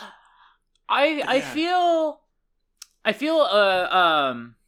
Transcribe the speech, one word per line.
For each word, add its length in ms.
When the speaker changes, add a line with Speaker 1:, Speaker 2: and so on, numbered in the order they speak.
Speaker 1:
I, 340
Speaker 2:
but 80
Speaker 1:
I 80
Speaker 2:
yeah. 160
Speaker 1:
feel, 680
I 100
feel, 240
uh, 540
um, 640